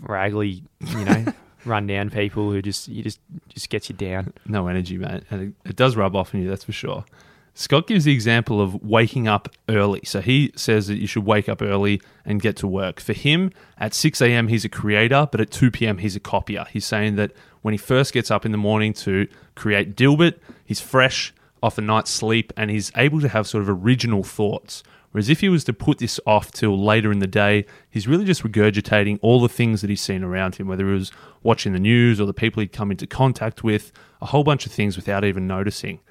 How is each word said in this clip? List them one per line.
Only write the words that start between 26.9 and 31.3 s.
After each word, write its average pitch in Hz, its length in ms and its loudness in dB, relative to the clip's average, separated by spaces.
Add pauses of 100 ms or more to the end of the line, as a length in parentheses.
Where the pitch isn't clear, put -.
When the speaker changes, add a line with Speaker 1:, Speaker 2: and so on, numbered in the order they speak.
Speaker 2:
in 101 100 2
the 98 60 0
day, 104 380 2 (240)
he's 104 180 -6
really 175 200 2
just 185 160 0
regurgitating 104 800 2
all 120 180 6
the 120 80 4
things 113 320 0
that 104 80 -4
he's 101 140 -4
seen 95 200 -4
around 92 340 -4
him, 95 120 -8
whether 95 180 -2
it 98 60 2
was 95 180 -2 (320)